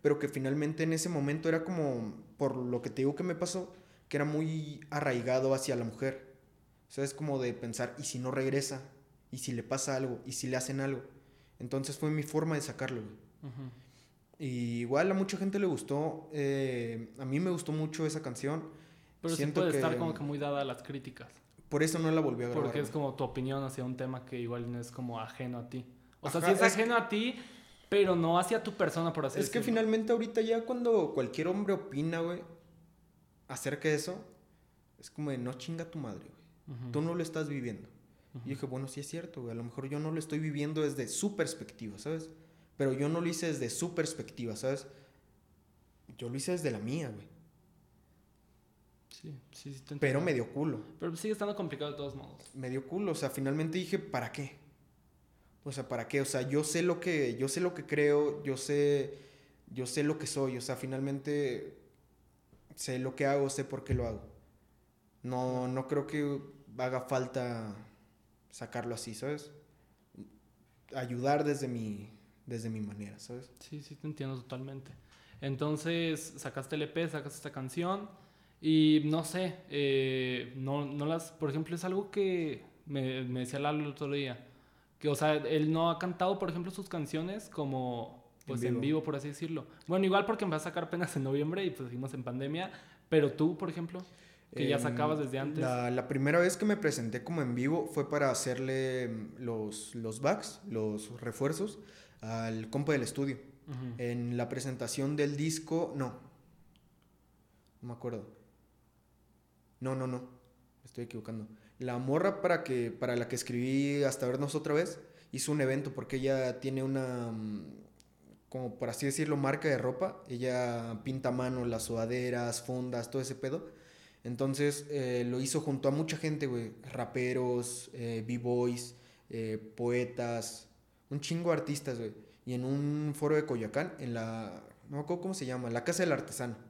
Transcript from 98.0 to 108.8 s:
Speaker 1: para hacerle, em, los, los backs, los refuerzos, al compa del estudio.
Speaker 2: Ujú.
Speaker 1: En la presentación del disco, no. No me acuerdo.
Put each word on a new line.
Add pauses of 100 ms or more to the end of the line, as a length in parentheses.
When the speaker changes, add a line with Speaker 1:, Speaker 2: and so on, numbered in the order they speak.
Speaker 1:
para
hacerle,
em, (100)
los,
los
backs, (100)
los
refuerzos, (400)
al
compa
del
estudio. (300)
Speaker 2:
Ujú.
Speaker 1:
En
la
presentación
del
disco,
no. (1700)
No
me
acuerdo. (1500)